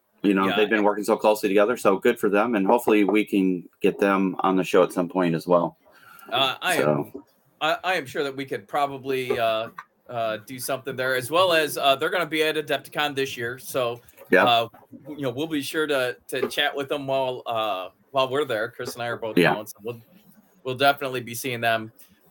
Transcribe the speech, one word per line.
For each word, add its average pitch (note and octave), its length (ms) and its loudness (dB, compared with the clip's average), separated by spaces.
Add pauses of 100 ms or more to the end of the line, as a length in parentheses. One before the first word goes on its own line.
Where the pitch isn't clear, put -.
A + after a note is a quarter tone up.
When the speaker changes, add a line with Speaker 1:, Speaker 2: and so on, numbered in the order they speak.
(240)
Speaker 1:
You G2+ 100 4
know, G2 140 2
Speaker 2:
Yeah. G#2 80 0
Speaker 1:
they've G#2 140 2
been G#2+ 140 2
working G#2 200 0
so G#2+ 120 2
closely G#2+ 340 2
together, G#2 280 4
so G2 200 2
good A#2+ 220 2
for G#2+ 100 0
them. G#2+ 260 2
And G2 100 2
hopefully A2 380 4
we G#2 200 4
can F#2 440 0 (140)
get F#2 180 2
them G2 400 2
on F#2+ 180 2
the F#2 60 2
show F#2 200 4
at E2+ 80 2
some F2+ 160 -2
point F2 280 0
as D#2 120 -6
well. E2+ 300 2 (540)
Speaker 2:
Uh, C3 300 0
I F3 140 0
am, D2+ 380 0
Speaker 1:
So. - 100 -16 (380)
Speaker 2:
I, D#3+ 220 0
I F#3 120 0
am D3+ 100 -4
sure D3+ 180 -6
that C#3 120 -6
we C#3 100 -8
could B2+ 220 -10
probably, B2+ 720 -4
uh, A2+ 320 0 (400)
uh, A2+ 360 -4
do C3 140 -14
something B2+ 360 -6
there, B2+ 200 0
as B2+ 140 -4
well F3 240 4
as, D3+ 240 0
uh, C#3 180 4
they're D#3 140 -2
gonna F3+ 160 0
be D#3 180 0
at D#3 120 0
Adepticon D3 600 -4
this C3+ 220 -4
year, B2 220 -6
so A#2+ 400 -4 (300)
Speaker 1:
Yeah. F#2 160 6
Speaker 2:
uh, A#2 220 4 (420)
you C#3+ 120 -14
know, C3+ 80 -2
we'll C3+ 180 -4
be D#3 140 -4
sure D#3 260 -4
to, B2+ 300 -2 (120)
to C3+ 180 -2
chat D3 280 -2
with C#3 140 -6
them C#3 180 -4
while, C3 380 -2
uh, G#2+ 440 -4 (220)
while C3 180 0
we're C#3+ 160 -2
there. A2+ 240 -2
Chris B2 240 -10
and A#2+ 100 -8
I A#2+ 40 -4
are A#2 100 -6
both A2 200 -4
Speaker 1:
Yeah. - 160 6
Speaker 2:
going, G#2+ 140 -6
so - 160 -18
we'll, A#2 180 -10 (600)
we'll B2+ 120 -6
definitely C3+ 460 0
be A#2 140 -12
seeing A#2+ 260 -6
them. A2+ 300 0 (400)